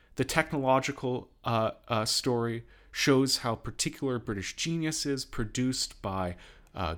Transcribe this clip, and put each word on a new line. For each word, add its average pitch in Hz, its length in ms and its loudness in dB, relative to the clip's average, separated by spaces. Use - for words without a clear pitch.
The 131 80 0
technological, 135 1080 0
uh, 113 280 2
uh, 110 160 2
story 117 580 0
shows 135 460 4
how 117 160 0
particular - 640 -4
British 104 380 -6
geniuses 156 680 -2
produced 127 800 -2
by, 95 340 -2
uh, 82 240 -2